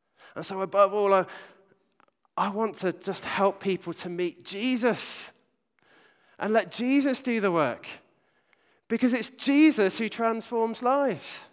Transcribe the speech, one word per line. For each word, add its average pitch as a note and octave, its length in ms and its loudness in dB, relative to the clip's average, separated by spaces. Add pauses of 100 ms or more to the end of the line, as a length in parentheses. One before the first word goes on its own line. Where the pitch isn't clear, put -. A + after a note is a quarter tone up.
(360)
And - 100 -10
so F#3+ 160 -6
above G3 320 4
all, G3+ 200 4
I, F#3 120 4 (1080)
I F#3+ 140 0
want G#3 300 -4
to F#3 120 -2
just F3+ 320 -8
help G3 380 0
people F3+ 320 -4
to - 160 -10
meet F3 340 -6
Jesus A3+ 880 -2 (1080)
and G#3 140 -4
let G3+ 220 0
Jesus C4 480 0
do A#3 180 -2
the F#3+ 140 0
work, C3+ 340 0 (1040)
because A#3 240 2
it's A#3 160 0
Jesus C#4 680 4
who A3 120 -2
transforms A3+ 760 -2
lives. C4 560 0 (140)